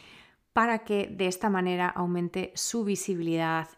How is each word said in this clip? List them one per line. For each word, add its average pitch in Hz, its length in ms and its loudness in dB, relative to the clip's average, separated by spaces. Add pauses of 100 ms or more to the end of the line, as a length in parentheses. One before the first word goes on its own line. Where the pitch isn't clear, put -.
(540)
para 226 320 2
que 202 220 0
de 190 200 -2
esta 185 220 0
manera 180 400 2
aumente 175 640 -2
su 226 300 -2
visibilidad 165 840 0 (100)